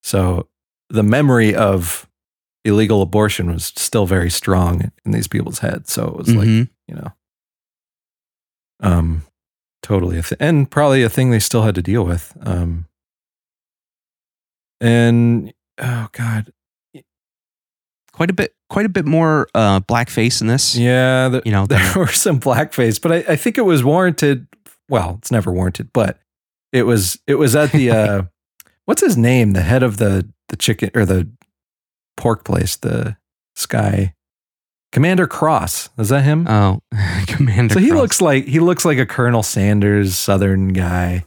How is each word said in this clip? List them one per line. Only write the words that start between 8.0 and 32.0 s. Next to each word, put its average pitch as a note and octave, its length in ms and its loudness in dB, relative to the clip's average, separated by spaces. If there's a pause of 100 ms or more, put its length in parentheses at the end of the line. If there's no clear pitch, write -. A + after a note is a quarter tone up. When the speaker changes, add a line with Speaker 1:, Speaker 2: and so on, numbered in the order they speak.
Speaker 1:
um, E2 420 0 (600)
totally F2+ 360 -2
a E2 40 -4
th-, - 180 -8
and D3 300 2
probably C#3 320 2
a A2+ 80 2
thing B2+ 200 0
they A2+ 100 2
still A2+ 220 0
had G#2+ 120 0
to F2 80 -4
deal F#2+ 220 -2
with. E2+ 360 -6
Um, E2+ 460 -4 (1900)
and, A#2 720 2 (260)
oh A#2+ 340 -4
God. A2 400 -6 (1600)
Speaker 2:
Quite E3+ 180 -2
a F#3 40 -2
bit, F#3+ 200 -4 (140)
quite G3+ 160 -2
a A3 60 0
bit F3+ 160 -2
more, D#3+ 480 2
uh, G2+ 260 4
blackface A#2 600 -2
in A2 40 -2
this. A#2+ 300 0
Speaker 1:
Yeah, B2+ 520 2
the, B2+ 160 -2
Speaker 2:
You A2 80 -2
know, G2 140 0
Speaker 1:
<laughs> - 20 -4
there - 100 2
Speaker 2:
than F#2+ 200 0
Speaker 1:
were E3 100 0
some D3 320 0
blackface, B2+ 600 0
but E3 120 0
I, E3 40 2 (160)
I D3+ 40 0
think A3+ 200 -2
it B3+ 60 0
was E3 220 2
warranted. D3 640 0 (420)
Well, F#2+ 300 -2
it's - 120 -10
never G2 220 0
warranted, F2+ 420 -4
but G#2+ 240 -2 (540)
it B2 100 2
was, G#2 440 0
it C#3+ 100 0
was C#3+ 200 2
at D3+ 160 2
the, C3 180 2
Speaker 2:
<laughs> - 20 4
Speaker 1:
uh, G#2 300 2 (640)
what's - 160 -2
his C4+ 160 2
name? A#2+ 360 4
The F#2 100 0
head A#2+ 200 2
of A2+ 140 -2
the, G2 320 0 (200)
the - 80 -10
chicken - 380 -2
or A2 120 2
the F#2 220 0 (920)